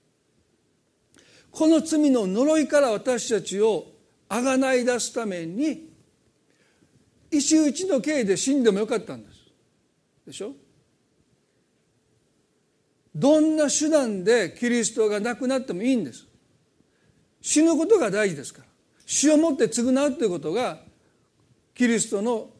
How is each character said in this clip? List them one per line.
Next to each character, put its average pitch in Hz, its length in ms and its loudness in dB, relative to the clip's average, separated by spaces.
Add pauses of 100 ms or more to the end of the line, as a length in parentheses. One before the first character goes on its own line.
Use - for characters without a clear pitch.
(1500)
こ - 160 -2
の 320 140 6
罪 302 300 2
の 233 180 2
呪 269 300 2
い 285 100 0
か 294 100 2
ら 262 140 2
私 220 360 -4
た 208 140 -2
ち 190 180 -6
を 208 260 0 (420)
あ 214 120 -4
が 262 160 0
な 262 180 2
い 247 100 0
出 247 160 0
す - 120 -8
た 233 140 -6
め 180 200 -6
に、 240 460 -6 (1400)
一 302 240 2
打 302 160 4
ち 370 160 -6
の 277 120 0
刑 294 220 -2
で 190 140 0
死 269 180 -2
ん 277 80 2
で 226 80 4
も 190 80 0
よ 214 80 -2
か 233 100 -4
っ 208 40 -4
た 143 160 -12
ん 110 80 -20
で - 80 -20
す。 - 60 -20 (880)
で 147 60 -20
し - 100 -16
ょ？ 220 100 -10 (2750)
ど 285 240 4
ん 311 160 2
な 302 120 0
手 302 200 -2
段 240 340 0
で 202 340 0
キ 240 120 -4
リ 240 160 0
ス - 100 -6
ト 220 140 0
が 208 100 -2
亡 233 180 -6
く 247 120 -6
な 262 100 -2
っ 247 40 -4
て 269 100 -10
も 180 100 -6
い 254 100 0
い 262 40 2
ん 208 80 -2
で 123 80 -10
す。 - 120 -20 (1160)
死 - 240 2
ぬ 330 120 4
こ 311 100 0
と 415 120 4
が 233 140 0
大 202 180 0
事 156 60 -6
で 135 80 -12
す - 100 -16
か - 80 -20
ら。 - 60 -20 (380)
死 - 240 0
を 302 60 6
も 320 160 4
っ 269 60 -4
て 247 60 2
償 240 280 0 (160)
う 262 80 -4
と - 80 -2
い 214 40 0
う - 20 -2
こ 175 100 -6
と 151 100 -6
が 190 300 -4 (960)
キ 247 120 2
リ 233 140 2
ス - 80 -4
ト 202 140 -2
の 226 260 -4 (120)